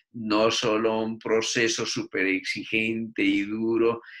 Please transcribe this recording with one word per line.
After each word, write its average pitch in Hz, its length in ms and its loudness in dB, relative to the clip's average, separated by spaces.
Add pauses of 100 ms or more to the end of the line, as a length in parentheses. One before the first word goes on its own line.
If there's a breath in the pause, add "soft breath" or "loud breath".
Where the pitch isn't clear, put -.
(140 loud breath)
no 110 360 2
solo 110 500 0
un 110 200 -4
proceso 113 680 0
súper 104 400 -2
exigente 110 960 -2
y 101 220 4
duro, 113 580 0 (200 loud breath)